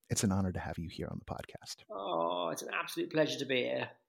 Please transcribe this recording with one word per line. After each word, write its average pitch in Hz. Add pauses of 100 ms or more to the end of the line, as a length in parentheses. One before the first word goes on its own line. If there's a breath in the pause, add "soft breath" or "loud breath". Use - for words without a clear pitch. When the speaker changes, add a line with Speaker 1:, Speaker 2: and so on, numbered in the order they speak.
(100)
Speaker 1:
it's 120
an 101
honor 95
to 78
have -
you 82
here -
on -
the -
podcast. -
Speaker 2:
Oh, 175
it's -
an -
absolute -
pleasure 151
to 135
be 123
here. 123 (200)